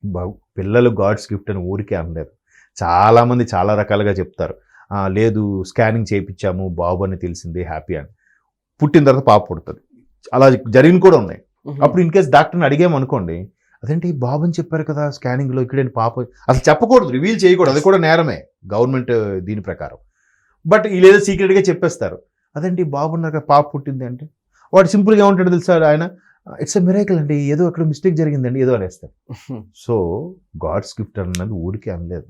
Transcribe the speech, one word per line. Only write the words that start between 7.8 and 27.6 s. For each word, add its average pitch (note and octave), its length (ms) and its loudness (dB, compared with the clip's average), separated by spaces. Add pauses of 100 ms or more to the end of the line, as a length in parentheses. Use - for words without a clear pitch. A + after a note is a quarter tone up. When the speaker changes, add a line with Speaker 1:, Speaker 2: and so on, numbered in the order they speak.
Speaker 1:
అని. D2 120 -10 (760)
పుట్టిన D3+ 220 4
తర్వాత C3+ 200 2
పాప G#2 260 4
పుడుతుంది, D#2 300 -12 (540)
అలా C3+ 160 6
జరిగిన B2+ 480 4
కూడా F3+ 180 8
ఉన్నాయి. G2+ 240 -2 (260)
Speaker 2:
మ్మ్. C#3+ 160 -6
Speaker 1:
అప్పుడు E3+ 200 2
in E3+ 80 0
case F3 200 2
డాక్టర్ని D#3 340 2
అడిగామనుకోండి, C3+ 880 -2 (340)
"అదేంటి, E3 280 -4
బాబు C3+ 300 -4
అని E3+ 100 0
చెప్పారు D#3+ 320 -6
కదా D3 260 -4
స్కానింగ్లో, C3 520 -4
ఇక్కడేంటి B2+ 300 -4
పాప?" A#2 280 -4
అసలు B2+ 500 -2
చెప్పకూడదు, G#3 380 4
రివీల్ F3 360 -4
చేయకూడదు, F3+ 280 4
అది C#3+ 80 0
కూడా F#3+ 180 4
నేరమే D#3+ 460 0 (300)
గవర్నమెంట్ A2+ 680 -2
దీని G#2 220 -8
ప్రకారం. E2 340 -12 (720)
But G#3+ 200 2
వీళ్ళు F#3 200 6
ఏదో G3+ 100 10
సీక్రెట్గా G3 420 2
చెప్పేస్తారు. E3 580 -2 (380)
"అదేంటి, F3+ 260 -4
బాబు D3+ 320 -4
ఉన్నారు E3 180 -4
కదా, D3+ 160 -6
పాప D3 260 2
పుట్టింది" C3+ 300 -8
అంటే, B2 240 -14 (460)
వాడు F#3 140 6
సింపుల్గా G3+ 380 4
ఏమంటాడు F#3 240 2
తెలుసా E3+ 380 2
ఆయన? D#3 220 0 (520)
"It's F3+ 200 -2
a F3+ 80 2
miracle G3 280 0
అండి, D3+ 160 -2
ఏదో D3 320 0